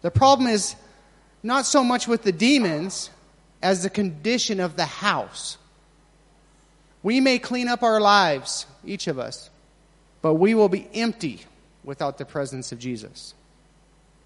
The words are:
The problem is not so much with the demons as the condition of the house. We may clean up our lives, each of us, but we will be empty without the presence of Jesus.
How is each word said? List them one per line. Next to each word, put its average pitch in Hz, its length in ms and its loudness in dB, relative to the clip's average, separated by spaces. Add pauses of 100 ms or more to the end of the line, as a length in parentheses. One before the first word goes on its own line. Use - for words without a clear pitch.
The 175 100 -4
problem 269 380 6
is 208 260 -2 (680)
not 247 220 -2
so 277 180 4
much 247 240 0
with 226 160 0
the 202 80 2
demons 190 800 0 (520)
as 185 220 0
the 196 60 -4
condition 202 720 -2
of 175 160 -4
the 170 100 -2
house. 156 720 -4 (1500)
We 240 180 2
may 254 180 2
clean 247 280 -6
up 240 160 -2
our 220 180 4
lives, 190 640 4 (200)
each 196 220 -8
of 135 120 -4
us, 117 300 -12 (720)
but 160 140 2
we 196 180 4
will 214 160 4
be 190 240 -4
empty 170 480 -6 (420)
without 139 340 -6
the 135 80 -10
presence 131 460 -8
of 117 80 -12
Jesus. 120 540 -12 (920)